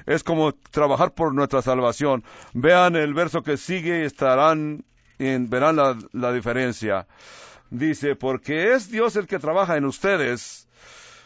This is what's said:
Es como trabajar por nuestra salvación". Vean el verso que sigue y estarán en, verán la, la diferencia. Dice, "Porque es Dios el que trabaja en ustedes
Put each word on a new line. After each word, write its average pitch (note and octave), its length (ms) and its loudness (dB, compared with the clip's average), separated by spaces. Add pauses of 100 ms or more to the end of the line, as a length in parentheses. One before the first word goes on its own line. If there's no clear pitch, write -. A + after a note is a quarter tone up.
Es D#3+ 180 0
como D#3 300 0
trabajar D#3 600 2
por D#3+ 200 0
nuestra C#3 280 2
salvación". B2+ 640 0 (300)
Vean F3 420 6
el D3+ 180 0
verso D3+ 300 -2
que C#3+ 140 -2
sigue E3+ 460 -4
y - 20 -2
estarán D3+ 800 0 (320)
en, C3 320 -2
verán C#3 260 2
la, C#3 220 2 (160)
la B2 180 -4
diferencia. A#2 760 -4 (600)
Dice, C#3+ 460 -4
"Porque C#3 580 -2
es A3 160 -4
Dios A3 280 -2
el F#3+ 100 -4
que F#3+ 100 -6
trabaja E3+ 380 -2
en C#3+ 80 0
ustedes C3+ 840 -4 (560)